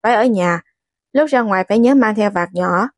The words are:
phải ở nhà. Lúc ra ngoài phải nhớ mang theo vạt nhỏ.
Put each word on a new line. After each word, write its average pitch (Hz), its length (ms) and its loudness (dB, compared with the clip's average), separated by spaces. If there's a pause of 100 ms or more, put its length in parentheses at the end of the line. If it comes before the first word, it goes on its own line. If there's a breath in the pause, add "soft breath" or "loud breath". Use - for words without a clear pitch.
phải 233 120 0
ở 220 100 2
nhà. 175 380 -2 (500)
Lúc 294 180 0
ra 254 100 0
ngoài 196 280 -2
phải 214 100 0
nhớ 240 160 4
mang 220 200 2
theo 208 160 0
vạt 175 220 -4
nhỏ. 180 460 -2